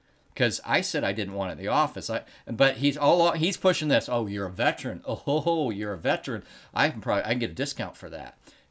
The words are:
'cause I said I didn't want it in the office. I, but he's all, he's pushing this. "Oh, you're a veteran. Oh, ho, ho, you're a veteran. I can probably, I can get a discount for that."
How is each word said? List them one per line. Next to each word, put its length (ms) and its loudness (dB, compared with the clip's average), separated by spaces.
'cause 300 2
I 160 2
said 220 -2
I 100 0
didn't 200 -4
want 160 -2
it 40 -6
in 120 -8
the 20 -2
office. 440 0
I, 100 -2
but 300 2
he's 200 2
all, 340 6
he's 260 0
pushing 300 2
this. 200 4
"Oh, 200 0
you're 200 -2
a 40 -6
veteran. 520 -2
Oh, 120 -4
ho, 260 0
ho, 300 0
you're 220 -4
a 40 -6
veteran. 460 -2
I 140 4
can 120 -8
probably, 220 0
I 80 -4
can 80 0
get 120 -2
a 40 -12
discount 420 -6
for 140 -14
that." 260 -12